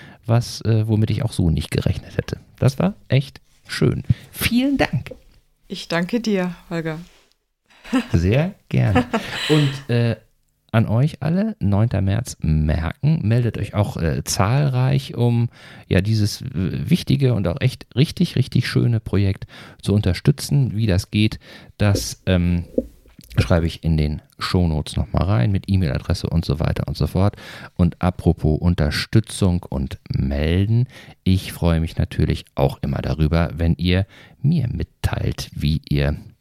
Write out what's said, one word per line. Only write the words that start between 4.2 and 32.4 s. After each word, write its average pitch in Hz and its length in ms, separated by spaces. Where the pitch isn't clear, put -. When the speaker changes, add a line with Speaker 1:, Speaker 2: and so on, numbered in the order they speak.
Speaker 1:
Vielen 262 460
Dank. - 340
Speaker 2:
Ich - 180
danke 175 320
dir, 190 340
Holger. 160 300
Speaker 1:
Sehr 120 420
gerne. 127 380
Speaker 2:
<laughs> - 200
Speaker 1:
Und, 147 460
äh, 117 200
an 113 140
euch 131 340
alle, 190 380
neunter 98 420
März 98 400
merken, 78 840
meldet 117 300
euch - 160
auch, 104 240
äh, 76 260
zahlreich, 131 920
um, 120 340
ja, 98 140
dieses, 107 400
äh, - 40
wichtige 135 440
und 98 140
auch 85 140
echt - 340
richtig, 165 420
richtig - 300
schöne 120 340
Projekt 98 460
zu - 120
unterstützen. 107 840
Wie 113 120
das 90 240
geht, 107 280
das, - 480
ähm, 87 400
schreibe 85 280
ich - 180
in 80 140
den 76 240
Shownotes 82 580
noch - 160
mal 76 100
rein 107 300
mit - 160
E-Mail-Adresse - 600
und 82 160
so 73 140
weiter - 280
und 71 100
so 73 100
fort. 95 280
Und 87 260
apropos 82 580
Unterstützung 87 1040
und - 360
melden, 87 760
ich 92 300
freue 82 260
mich 80 180
natürlich 76 460